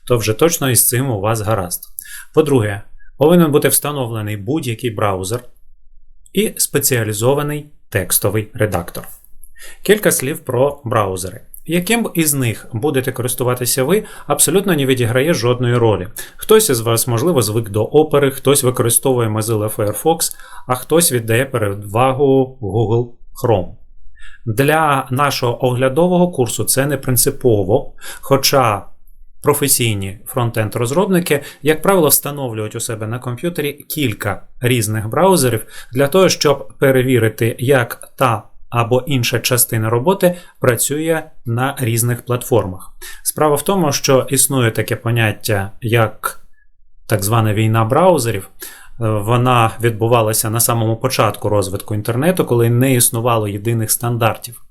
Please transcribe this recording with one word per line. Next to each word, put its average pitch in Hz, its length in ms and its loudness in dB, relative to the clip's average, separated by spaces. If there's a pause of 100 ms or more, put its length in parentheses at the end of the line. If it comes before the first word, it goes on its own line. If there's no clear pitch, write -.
то 120 100 2
вже 110 160 0
точно 156 360 0
із 117 180 2
цим 131 220 0
у 110 100 -2
вас 107 220 0
гаразд. 101 420 -4 (500)
По-друге, 120 480 2 (360)
повинен 160 340 6
бути 147 160 2
встановлений 117 720 -4
будь-який 120 540 -4
браузер 101 480 -2 (920)
і 214 240 0
спеціалізований 135 1080 0 (240)
текстовий 104 640 -2
редактор. 98 540 -4 (760)
Кілька 196 280 2
слів 143 280 -4
про 131 440 0
браузери. 95 580 -2 (280)
Яким 180 340 0
б - 120 -6
із 156 180 2
них 123 400 -2
будете 131 380 -2
користуватися 123 720 -2
ви, 190 200 2 (240)
абсолютно 175 480 2
не 139 100 2
відіграє 127 480 2
жодної 123 440 0
ролі. 104 300 2 (280)
Хтось 214 340 4
із 123 100 2
вас, 113 280 0
можливо, 127 340 2
звик 104 280 -2
до 104 160 0
Opera, 143 460 4
хтось 139 320 2
використовує 123 640 2
Mozilla 107 460 -2
Firefox, 113 600 -2 (320)
а 123 80 0
хтось 165 360 2
віддає 117 340 0
перевагу 127 1160 0
Google 113 480 0 (340)
Chrome. 101 260 2 (760)
Для 139 640 2
нашого 127 540 0
оглядового 165 680 2
курсу 117 320 -2
це 131 220 0
не 135 120 0
принципово, 123 960 0 (280)
хоча 131 640 2 (580)
професійні 113 760 0 (160)
фронтенд-розробники, 131 1040 0 (200)
як 156 200 2
правило, 180 260 4
встановлюють 127 680 -4
у 117 40 -6
себе 110 280 -6
на 117 120 -6
комп'ютері 139 540 -6
кілька 110 680 -4 (200)
різних 110 480 0
браузерів 131 560 4 (280)
для 139 140 2
того, 185 220 6
щоб - 500 0
перевірити, 123 800 2
як 123 560 0
та 117 280 0 (260)
або 120 380 0
інша 123 320 0
частина 113 500 0
роботи 175 460 2 (240)
працює 151 640 0 (220)
на 127 340 -2
різних 120 460 -2
платформах. 107 640 -2 (320)
Справа 151 320 0
в 143 60 0
тому, 185 300 0
що 131 380 2
існує 127 420 2
таке 110 240 -2
поняття, 107 760 -2 (100)
як 110 640 -2 (600)
так 101 160 0
звана 110 300 2
війна 110 320 2
браузерів. 127 640 2 (520)
Е, 113 80 0
вона 117 640 2 (100)
відбувалася 113 680 2
на 110 100 -2
самому 113 380 0
початку 110 520 0
розвитку 101 460 -2
інтернету, 131 500 0
коли 117 240 2
не 127 240 4
існувало 117 540 0
єдиних 107 440 -2
стандартів. 117 800 -2